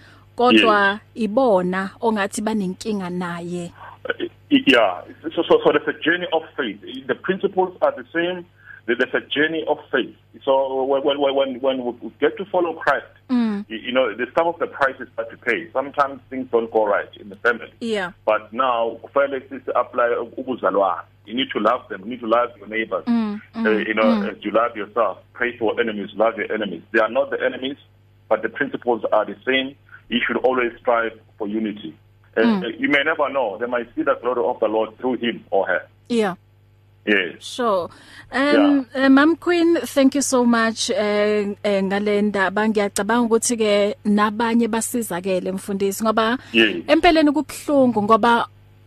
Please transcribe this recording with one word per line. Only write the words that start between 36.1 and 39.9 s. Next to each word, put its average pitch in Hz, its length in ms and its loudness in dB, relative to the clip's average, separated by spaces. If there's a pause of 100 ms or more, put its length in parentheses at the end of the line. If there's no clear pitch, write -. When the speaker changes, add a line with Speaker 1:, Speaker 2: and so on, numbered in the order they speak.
Speaker 2:
Yes. 95 280 2 (100)
Speaker 1:
Sure. 202 460 -2 (420)
Um, 285 640 2
Speaker 2:
Yeah. 262 100 2
Speaker 1:
uh, 269 40 6
Ma'am 294 260 6
Queen, 339 460 2
thank 269 340 2